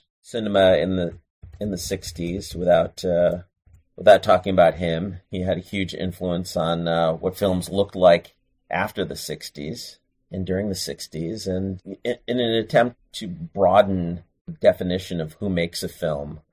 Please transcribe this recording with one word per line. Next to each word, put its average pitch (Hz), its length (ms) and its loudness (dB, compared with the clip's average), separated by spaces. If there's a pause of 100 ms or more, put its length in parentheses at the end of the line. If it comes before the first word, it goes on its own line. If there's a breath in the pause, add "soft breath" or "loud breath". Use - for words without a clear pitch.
(220)
cinema 98 560 4
in 90 180 0
the, 87 220 -4 (420)
in 104 120 -6
the 95 60 -6
sixties 90 760 -8
without, 87 480 2
uh, 87 360 2 (580)
without 95 260 8
talking 95 300 2
about 87 220 6
him. 87 420 -4 (120)
He 92 120 -6
had 92 160 -2
a 90 40 -8
huge 95 320 -6
influence 90 640 -6
on, 85 320 -2
uh, 82 260 0
what 90 220 -4
films 92 340 -2
looked 98 260 -2
like 87 400 4 (340)
after 98 340 -4
the - 140 -8
sixties - 840 -12 (320)
and 92 140 -6
during 95 240 -2
the 92 60 -4
sixties, 85 680 -8
and 95 360 -4 (240)
in, 120 100 -2 (100)
in 123 140 -4
an 117 140 0
attempt 117 420 2 (180)
to 107 140 -12
broaden 90 960 2 (240)
the 85 60 -12
definition 90 680 0
of 78 140 -6
who 104 160 -6
makes 85 340 -2
a 87 60 -6
film 76 500 -6 (140)